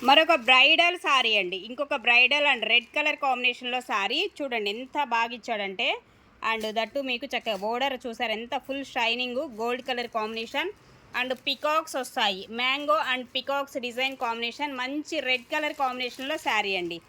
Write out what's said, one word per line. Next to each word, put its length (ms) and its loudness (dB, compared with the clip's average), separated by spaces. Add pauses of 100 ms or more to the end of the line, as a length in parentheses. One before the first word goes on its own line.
(100)
మరొక 240 8 (160)
బ్రైడల్ 580 6
శారీ 240 4 (100)
అండి, 180 -4 (100)
ఇంకొక 360 -4
బ్రైడల్ 480 6
and 200 -2
రెడ్ 240 2
కలర్ 280 0
కాంబినేషన్లో 560 0 (100)
శారీ 280 0 (200)
చూడండి, 360 -2
ఎంత 220 -6 (180)
బాగా 240 0
ఇచ్చాడంటే. 500 -2 (600)
And 120 -2 (140)
దట్టు 220 -2 (100)
మీకు 240 -4
చక్కగా 300 -2
బోర్డర్ 320 0 (100)
చూసారు, 320 -4
ఎంత 180 -8 (120)
ఫుల్ 260 -6
షైనింగ్ 480 -2 (180)
గోల్డ్ 300 -2
కలర్ 260 -2
కాంబినేషన్, 560 -4 (500)
and 120 -2 (140)
పీకాక్స్ 520 0
వస్తాయి, 420 0 (200)
మ్యాంగో 360 2 (160)
and 120 -2 (100)
పీకాక్స్ 420 -2 (100)
డిజైన్ 360 -4
కాంబినేషన్, 560 -4
మంచి 380 -4 (100)
రెడ్ 240 0
కలర్ 320 -2
కాంబినేషన్లో 540 -4 (100)
శారీ 320 0
అండి. 200 -4 (100)